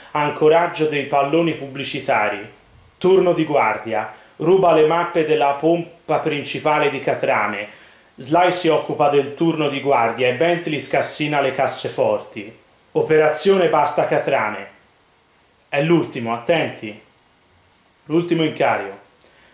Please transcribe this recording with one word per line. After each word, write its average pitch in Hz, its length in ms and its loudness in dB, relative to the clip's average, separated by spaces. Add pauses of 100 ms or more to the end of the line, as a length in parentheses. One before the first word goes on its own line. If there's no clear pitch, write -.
(120)
ancoraggio 156 720 2
dei 143 180 -2
palloni 147 500 0
pubblicitari. 123 920 -4 (500)
Turno 180 360 4
di 156 100 0
guardia. 110 720 -2 (240)
Ruba 175 340 4
le 156 140 6
mappe 170 400 0
della 143 340 2
pompa 165 600 -2
principale 147 720 -2
di 131 120 -6
Catrame. 107 680 -2 (480)
Sly 165 380 2
si 170 160 0
occupa 151 400 2
del 139 240 2
turno 156 340 0
di 135 140 -4
guardia 123 480 2
e 120 40 0
Bentley 165 460 0
scassina 147 640 -2
le 135 100 0
casseforti. 117 1040 -4 (340)
Operazione 156 800 2
Basta 151 380 0
Catrame. 110 600 -2 (1000)
È 143 140 -2
l'ultimo, 139 500 0
attenti. 117 680 -4 (1040)
L'ultimo 165 380 0
incarico. 110 600 -2 (480)